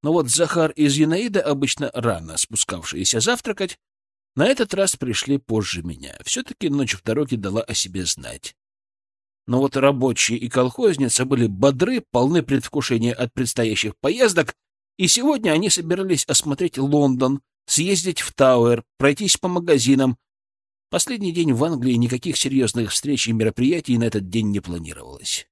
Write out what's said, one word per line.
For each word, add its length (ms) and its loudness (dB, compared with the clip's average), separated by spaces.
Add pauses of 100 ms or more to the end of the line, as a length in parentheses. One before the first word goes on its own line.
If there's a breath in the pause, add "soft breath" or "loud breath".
но 100 0
вот 160 2
Захар 420 2
и 180 2
Зинаида, 520 0
обычно 540 -2
рано 420 -4
спускавшиеся 800 -4
завтракать, 600 -4 (560)
на 100 2
этот 300 0
раз 200 0
пришли 440 -2
позже 420 -4
меня. 420 -12
Все-таки 460 -6
ночь 240 0
в 80 -8
дороге 360 -2
дала 260 -2
о 100 -8
себе 320 -4
знать. 500 -10 (920)
Но 120 2
вот 160 0
рабочие 640 2
и 100 -6
колхозница 760 0
были 220 2
бодры, 540 2 (100)
полны 320 2
предвкушения 720 0
от 200 -4
предстоящих 640 -2
поездок, 580 0 (420)
и 100 2
сегодня 440 2
они 180 2
собирались 560 0
осмотреть 520 -2
Лондон, 640 2 (240)
съездить 560 0
в 120 -8
Тауэр, 500 4 (140)
пройтись 400 2
по 100 -4
магазинам. 680 4 (720)
Последний 420 -2
день 220 2
в 100 2
Англии, 320 0
никаких 420 0
серьезных 540 0
встреч 360 -2
и 60 0
мероприятий 640 0
на 60 2
этот 260 -2
день 220 -2
не 80 0
планировалось. 920 -10